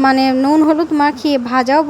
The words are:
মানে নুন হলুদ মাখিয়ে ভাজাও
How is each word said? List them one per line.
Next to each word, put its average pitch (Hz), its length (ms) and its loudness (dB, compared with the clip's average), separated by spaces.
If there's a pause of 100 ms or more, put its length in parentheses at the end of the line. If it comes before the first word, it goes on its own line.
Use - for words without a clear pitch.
মানে 269 200 2 (200)
নুন 302 240 2
হলুদ 320 240 0 (100)
মাখিয়ে 294 340 -2 (140)
ভাজাও 262 400 0